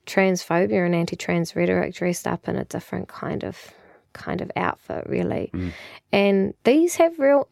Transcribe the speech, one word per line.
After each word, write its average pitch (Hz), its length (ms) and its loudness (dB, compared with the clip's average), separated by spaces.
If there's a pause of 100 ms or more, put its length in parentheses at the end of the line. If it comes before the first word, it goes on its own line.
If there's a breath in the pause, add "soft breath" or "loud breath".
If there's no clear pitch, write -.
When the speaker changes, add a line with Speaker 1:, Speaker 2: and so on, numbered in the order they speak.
Speaker 1:
transphobia 190 800 2
and 175 100 2
anti-trans 170 600 -2
rhetoric 180 400 0
dressed 175 320 -2
up - 200 -4
in - 80 -2
a 190 100 -4
different - 420 -8
kind - 360 -8
of, - 280 -12 (420 soft breath)
kind - 280 -8
of - 140 -8
outfit, - 520 -6
really. - 460 -4
Speaker 2:
Mm. 90 180 -6 (400 loud breath)
Speaker 1:
And 196 420 2 (100)
these 320 340 4
have 330 220 4
real 277 320 4